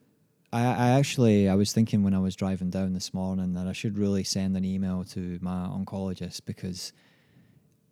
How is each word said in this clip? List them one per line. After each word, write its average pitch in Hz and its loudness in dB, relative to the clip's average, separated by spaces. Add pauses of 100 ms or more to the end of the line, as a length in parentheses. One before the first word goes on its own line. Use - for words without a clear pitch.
(520)
I, 117 2
I 123 4
actually, 113 6
I 95 4
was 101 2
thinking 110 2
when 98 2
I 95 2
was 95 0
driving 92 -2
down 95 -2
this - -8
morning 92 -2
that 90 -4
I 92 -4
should 101 -4
really 98 0
send 95 -2
an 92 -2
email 95 -2
to 90 -8
my 90 -4
oncologist, 95 -6
because 92 -8 (1000)